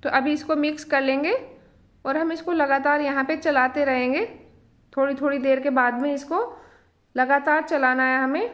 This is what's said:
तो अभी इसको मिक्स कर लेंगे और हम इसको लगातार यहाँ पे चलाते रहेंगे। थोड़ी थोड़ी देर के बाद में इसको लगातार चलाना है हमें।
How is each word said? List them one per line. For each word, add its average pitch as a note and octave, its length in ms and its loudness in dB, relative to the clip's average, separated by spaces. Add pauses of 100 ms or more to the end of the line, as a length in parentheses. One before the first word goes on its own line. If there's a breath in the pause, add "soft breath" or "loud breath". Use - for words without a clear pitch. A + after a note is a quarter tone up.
तो C#4 80 -4
अभी C4+ 220 2
इसको D4+ 240 -2
मिक्स D4+ 280 -2
कर C#4 180 0
लेंगे C#4 340 0 (680 soft breath)
और C4+ 120 -2
हम D#4+ 160 0
इसको E4 200 -6
लगातार C#4+ 480 2
यहाँ C#4 240 -2
पे D#4 140 -2
चलाते C#4+ 460 0
रहेंगे। C4 400 0 (680)
थोड़ी C#4 220 0
थोड़ी C#4 240 -2
देर C4 220 2
के C#4 120 0
बाद A#3+ 300 2
में C#4+ 120 0
इसको E4 300 -2 (720 loud breath)
लगातार C#4 460 2
चलाना C4 440 2
है C4 160 2
हमें। D#4+ 320 -2